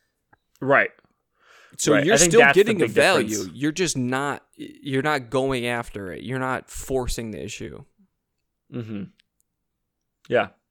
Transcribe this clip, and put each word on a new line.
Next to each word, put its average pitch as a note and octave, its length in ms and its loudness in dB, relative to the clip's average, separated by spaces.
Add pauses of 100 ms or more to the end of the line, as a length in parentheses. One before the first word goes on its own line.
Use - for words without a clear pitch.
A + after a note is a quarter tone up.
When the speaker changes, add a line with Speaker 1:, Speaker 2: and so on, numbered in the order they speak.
(600)
Speaker 1:
Right. C3 300 2 (880)
Speaker 2:
So - 160 2
Speaker 1:
Right. D3 100 2
Speaker 2:
you're F#3 100 4
Speaker 1:
I C#3 40 6
think E3+ 140 4
Speaker 2:
still D3+ 100 8
Speaker 1:
that's C#3 140 8
the G3 80 10
Speaker 2:
getting G#3+ 180 0
a - 20 2
Speaker 1:
big A2 60 0
Speaker 2:
value. C#3+ 400 2
Speaker 1:
difference. F#2+ 260 -6
Speaker 2:
You're D3 160 -2
just E3 240 -2
not, C3 480 -4 (120)
you're - 460 -6
not C#3 280 -2
going C3 360 0
after G#2+ 460 -6
it. B1 100 -12
You're B2+ 160 -6
not C3 320 -6
forcing A#2+ 600 -6
the C#2+ 120 -10
issue. F2+ 420 -12 (880)
Speaker 1:
Mm-hmm. A2 320 -10 (1200)
Yeah. G#2+ 200 0 (220)